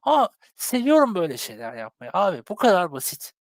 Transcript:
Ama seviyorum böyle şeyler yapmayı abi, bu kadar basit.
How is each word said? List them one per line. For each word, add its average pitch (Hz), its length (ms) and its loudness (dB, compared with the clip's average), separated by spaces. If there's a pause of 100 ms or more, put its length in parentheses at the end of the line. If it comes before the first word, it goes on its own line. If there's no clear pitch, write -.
Ama 277 260 4 (280)
seviyorum 254 580 2
böyle 160 220 -2
şeyler 113 380 -12
yapmayı 113 380 -14
abi, 180 360 0
bu 214 60 -6
kadar 185 360 2
basit. - 500 -10